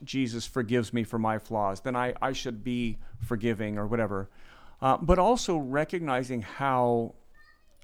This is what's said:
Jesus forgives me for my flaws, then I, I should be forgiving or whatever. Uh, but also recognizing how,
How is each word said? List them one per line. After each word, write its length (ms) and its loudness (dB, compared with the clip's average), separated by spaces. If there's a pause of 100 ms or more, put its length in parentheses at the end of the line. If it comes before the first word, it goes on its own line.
Jesus 440 -2
forgives 460 2
me 100 2
for 160 -2
my 180 2
flaws, 440 0
then 140 -4
I, 260 0
I 120 2
should 300 -6
be 340 0 (220)
forgiving 580 0
or 80 -2
whatever. 440 0 (520)
Uh, 160 4
but 220 0
also 380 4
recognizing 840 -2
how, 720 2 (720)